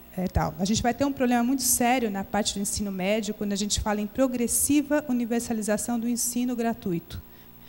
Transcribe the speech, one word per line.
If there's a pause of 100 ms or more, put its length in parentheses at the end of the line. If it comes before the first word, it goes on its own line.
(180)
eh,
tal.
A
gente
vai
ter
um
problema
muito
sério
na
parte
do
ensino
médio,
quando
a
gente
fala
em
progressiva
universalização
do
ensino
gratuito. (460)